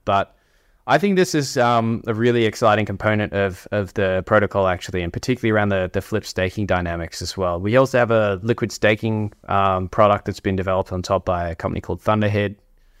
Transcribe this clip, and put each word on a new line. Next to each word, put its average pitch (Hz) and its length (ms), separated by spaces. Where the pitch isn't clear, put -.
But 98 300
I 135 100
think 196 180
this 180 180
is, 139 240
um, 117 480
a 113 80
really 117 300
exciting 107 420
component 107 460
of, 98 400
of 104 220
the 95 300
protocol, 101 440
actually, 90 340
and 85 100
particularly - 380
around 104 200
the, 92 220
the 98 80
flip 104 240
staking 92 400
dynamics 85 560
as 90 160
well. 87 220
We 104 180
also 131 220
have 117 140
a 104 320
liquid 113 260
staking, 107 640
um, 95 400
product 104 380
that's 101 120
been 98 160
developed 95 380
on 92 100
top 95 220
by 87 240
a 82 80
company 90 240
called 90 200
Thunderhead, 104 540